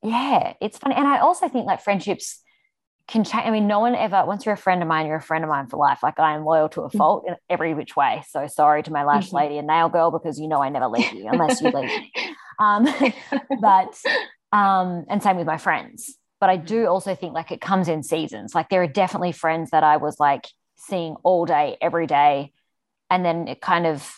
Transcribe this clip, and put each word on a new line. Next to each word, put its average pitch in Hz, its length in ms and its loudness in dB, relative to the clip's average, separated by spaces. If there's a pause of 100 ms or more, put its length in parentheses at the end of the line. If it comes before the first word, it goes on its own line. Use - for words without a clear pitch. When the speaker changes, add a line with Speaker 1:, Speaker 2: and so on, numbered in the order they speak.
Speaker 1:
yeah, 240 580 0
it's - 180 -6
funny. 277 160 -2
And 277 120 2
I 277 120 2
also 349 300 2
think, 247 180 -4
like, 190 160 -2
friendships - 580 -4 (680)
can 220 180 0
change. - 220 -4
I 226 40 0
mean, 214 160 2
no 208 140 2
one 240 140 2
ever, 196 300 4
once 190 220 -4
you're 208 80 2
a 202 40 -6
friend 180 240 2
of 160 60 -2
mine, 160 180 2
you're 156 100 -2
a 147 60 -6
friend 160 220 -2
of 156 60 -4
mine 139 180 -2
for - 80 -10
life. 135 260 2
Like, 147 160 -2
I 156 160 4
am 156 100 -6
loyal 156 260 2
to 156 120 -8
a 151 60 -10
Speaker 2:
Mm. - 80 -6
Speaker 1:
fault - 320 2
in 175 80 -8 (140)
every 165 240 -2
which - 220 -8
way. 139 320 0
So 147 180 -6
sorry 151 360 2
to 156 100 -10
my 143 120 -2
lash 143 240 2
Speaker 2:
Mm-hmm. - 80 -6
Speaker 1:
lady 147 220 0
and 147 80 -8
nail 165 240 2
girl, 165 200 2
because 160 300 -6
you 156 80 -8
know 147 140 0
I 135 80 -2
never 127 180 -2
leave 113 240 -2
you 98 180 -14
unless 254 300 0
you 254 100 2
leave 277 180 -4
me. - 260 -8
Speaker 2:
<laughs> 359 220 -8 (220)
Speaker 1:
Um, 214 280 4
<laughs> 269 720 -4
but, 196 380 4 (540)
um, 185 560 2
and 196 140 -2
same 190 140 2
with 170 100 -4
my 160 120 -4
friends. - 580 -4 (240)
But 185 100 6
I 190 60 4
do 196 260 -2
Speaker 3:
Mm-hmm. 180 100 2
Speaker 1:
also 190 220 -2
think, 180 200 -10
like, 165 160 -8
it - 100 -10
comes 185 280 0
in 156 140 -2
seasons. 135 520 -6
Like, 165 140 0
there 185 140 2
are 175 40 0
definitely 175 460 -2
friends 160 380 -4
that 156 140 4
I 151 120 6
was, - 240 -4
like, 139 260 0 (300)
seeing 170 480 -8
all 180 220 2
day, 147 340 0
every 165 260 -2
day. 143 460 2 (580)
And 180 140 2
then 170 240 -2
it 131 120 -12
kind 175 260 0
of 151 300 -4